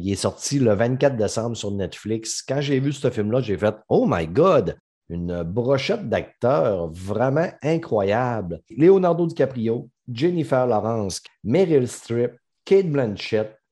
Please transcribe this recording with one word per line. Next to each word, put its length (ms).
Il 100
est 60
sorti 420
le 160
vingt-quatre 420
décembre 400
sur 140
Netflix. 720
Quand 180
j'ai 200
vu 120
ce 160
film-là, 320
j'ai 160
fait « 180
Oh 200
my 180
God ! » 500
Une 340
brochette 680
d'acteurs 800
vraiment 600
incroyable. 1000
Leonardo 560
DiCaprio, 600
Jennifer 540
Lawrence, 560
Meryl 460
Streep, 440
Cate 260
Blanchett, 680